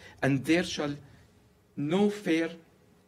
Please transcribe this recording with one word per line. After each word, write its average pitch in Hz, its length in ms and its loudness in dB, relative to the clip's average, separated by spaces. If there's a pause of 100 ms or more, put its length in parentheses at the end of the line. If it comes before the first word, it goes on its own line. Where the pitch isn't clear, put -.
(220)
and 135 220 2
there 170 200 2
shall 147 320 -6 (800)
no 175 320 2
fear, 165 400 -2 (580)